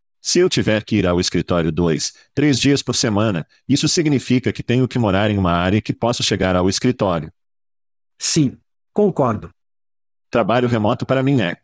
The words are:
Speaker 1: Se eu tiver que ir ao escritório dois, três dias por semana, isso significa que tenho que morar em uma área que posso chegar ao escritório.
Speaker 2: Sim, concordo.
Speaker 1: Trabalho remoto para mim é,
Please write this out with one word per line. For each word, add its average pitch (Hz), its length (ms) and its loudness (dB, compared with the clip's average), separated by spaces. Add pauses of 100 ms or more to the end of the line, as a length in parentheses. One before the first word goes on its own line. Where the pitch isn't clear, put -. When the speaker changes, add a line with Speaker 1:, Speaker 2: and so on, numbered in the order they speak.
(200)
Speaker 1:
Se - 180 -2
eu 180 100 4
tiver 110 360 0
que 113 120 -2
ir 98 100 2
ao 87 140 2
escritório 85 520 -2
dois, 82 420 -2 (180)
três 139 260 2
dias 139 240 2
por 120 120 -4
semana, 104 520 -2 (220)
isso 139 200 0
significa 127 640 0
que - 100 -10
tenho 123 240 0
que 127 120 -4
morar 107 320 2
em 101 80 0
uma 90 140 2
área 92 280 0
que - 120 -4
posso 117 300 -4
chegar 92 320 0
ao 90 140 2
escritório. 95 640 -2 (840)
Speaker 2:
Sim, - 380 0 (360)
concordo. 139 580 0 (840)
Speaker 1:
Trabalho 120 320 2
remoto 117 400 0
para 131 160 0
mim 135 180 2
é, 87 240 -2